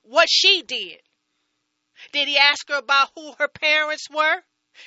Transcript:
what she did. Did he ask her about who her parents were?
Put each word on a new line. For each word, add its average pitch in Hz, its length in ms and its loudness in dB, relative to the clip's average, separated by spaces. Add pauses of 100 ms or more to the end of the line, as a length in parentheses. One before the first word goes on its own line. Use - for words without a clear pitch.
what 302 260 2
she 381 340 2
did. 208 380 -12 (1080)
Did 285 160 -4
he 285 100 -2
ask 285 320 2
her 294 100 -6
about 269 360 0
who 302 240 -16
her 294 80 -2
parents 302 640 -2
were? 311 320 -2 (440)